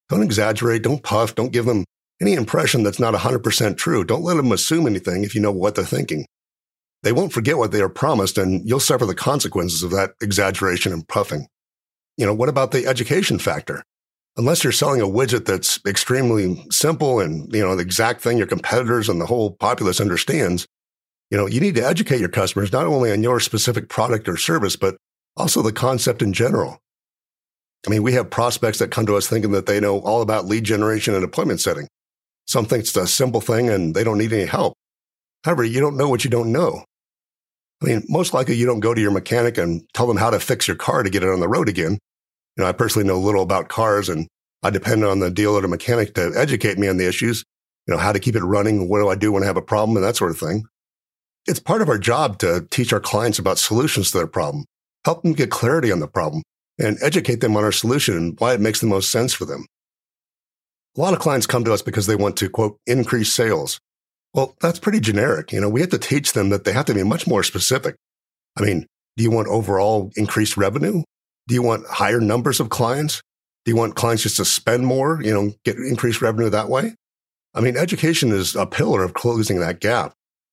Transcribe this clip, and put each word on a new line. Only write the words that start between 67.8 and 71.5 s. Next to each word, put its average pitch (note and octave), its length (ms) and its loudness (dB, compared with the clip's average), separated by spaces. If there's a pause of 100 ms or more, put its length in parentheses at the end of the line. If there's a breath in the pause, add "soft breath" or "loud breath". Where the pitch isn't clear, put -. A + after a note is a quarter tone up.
I G#2 60 -2
mean, G2 240 0 (300)
do A2+ 80 2
you A2+ 60 4
want A2 180 0
overall G2+ 640 0
increased G#2+ 420 0
revenue? C#3 460 0 (460)
Do A#2+ 60 0